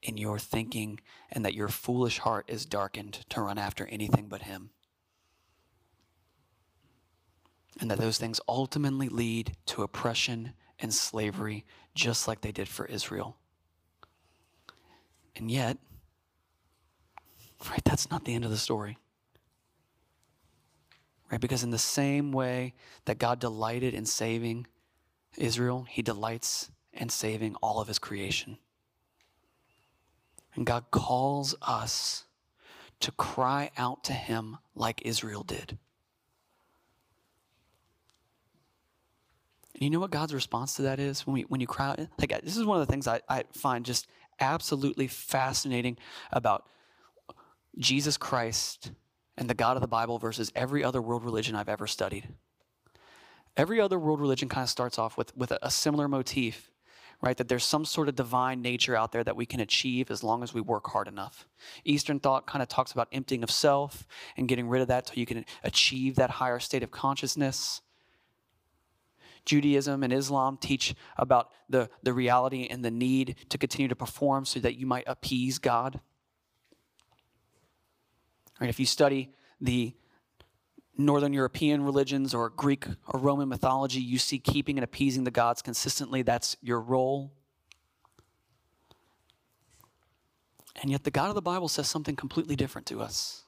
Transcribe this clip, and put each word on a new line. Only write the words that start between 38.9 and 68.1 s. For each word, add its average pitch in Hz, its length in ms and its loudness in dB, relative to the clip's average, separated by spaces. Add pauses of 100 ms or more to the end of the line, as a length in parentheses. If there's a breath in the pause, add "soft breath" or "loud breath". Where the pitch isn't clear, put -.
And - 80 -4
you 143 80 2
know 160 80 4
what 185 140 0
God's 151 200 -2
response 131 420 -2
to - 80 -2
that 135 180 0
is? 139 260 -2
When 135 80 0
we, 127 80 0
when - 180 -2
you 123 60 0
cry 139 220 -2
out, 135 100 -2 (220)
like, - 240 0
this 185 120 -4
is 226 80 2
one 202 160 4
of 139 60 2
the - 60 0
things 139 160 0
I, 113 200 2
I 131 140 0 (100)
find 123 320 0
just 123 220 -2 (320 soft breath)
absolutely 139 720 0
fascinating 127 880 -2 (340 loud breath)
about 113 360 2 (1120 soft breath)
Jesus 139 400 2
Christ - 760 -2 (440)
and 123 140 -4
the 123 40 4
God 120 220 4
of 131 40 0
the 127 80 0
Bible 117 320 0
versus 113 340 -2
every 135 300 0
other 127 180 2
world 117 220 -2
religion 110 320 -2
I've 104 120 -4
ever 104 200 -2
studied. 98 400 -4 (1300 loud breath)
Every 190 240 4
other 185 180 4
world 156 220 2
religion 135 280 2
kind 131 140 -2
of 120 80 -2
starts 123 260 -2
off 113 200 -2
with, - 200 -6
with 123 140 -2
a, - 100 0
a 131 120 -2
similar 147 340 2
motif, 131 640 -2 (500 loud breath)
right? 127 160 2
That 123 120 -2
there's 123 160 2
some 156 200 2
sort 151 240 0
of 139 60 -2
divine 127 480 2
nature 123 320 0
out 113 160 2
there 117 140 0
that 110 100 -2
we 120 100 -2
can 135 140 -8
achieve 123 500 0
as 110 140 -4
long 117 220 0
as 117 100 -10
we 117 60 -2
work 107 260 -2
hard 101 220 0
enough. 101 400 -12 (360 loud breath)
Eastern 147 360 2
thought 135 260 2
kind 143 160 -2
of 123 60 -2
talks - 240 0
about 120 180 0
emptying 131 320 -4
of 117 80 -2
self 143 560 2 (300 loud breath)
and 131 100 0
getting 123 220 2
rid 127 140 4
of 123 60 0
that 127 180 2
till - 120 -6
you 117 80 -2
can 113 180 -6 (200 loud breath)
achieve 131 500 2
that 127 160 4
higher 123 300 0
state 123 240 -2
of - 80 -12
consciousness. - 880 -2 (1600 loud breath)